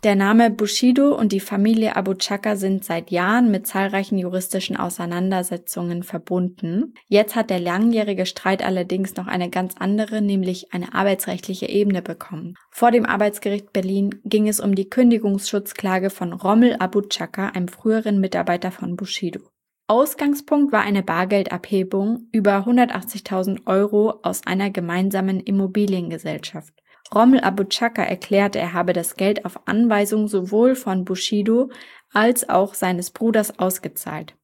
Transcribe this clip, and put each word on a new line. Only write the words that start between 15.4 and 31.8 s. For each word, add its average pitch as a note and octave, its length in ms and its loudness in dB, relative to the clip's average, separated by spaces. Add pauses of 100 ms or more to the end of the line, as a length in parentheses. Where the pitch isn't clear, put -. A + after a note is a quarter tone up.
von F3 240 -8
Rommel A3 460 4
Abu F#3 200 0
Chaka, G3 480 -6
einem F3+ 200 -4
früheren A3 520 0
Mitarbeiter F#3 520 -2
von F3 240 -8
Bushido. - 440 -8 (460)
Ausgangspunkt C#4+ 840 2
war A3 120 2
eine G3+ 200 0
Bargeldabhebung G3 1300 -2
über G3+ 360 2
hundertachtzigtausend G3 1000 0
Euro G#3 560 2
aus - 240 -4
einer F#3+ 220 -2
gemeinsamen F#3+ 720 -2
Immobiliengesellschaft. F3+ 1300 -2 (400)
Rommel B3 260 8
Abu G3 240 0
Chaka A3+ 380 -2
erklärte, G3 560 0
er E3+ 140 -4
habe F3+ 220 0
das E3+ 220 -4
Geld G3+ 280 0
auf - 240 -12
Anweisung G#3+ 580 2
sowohl G#3 480 2
von F#3+ 300 -2
Bushido G#3 640 0 (460)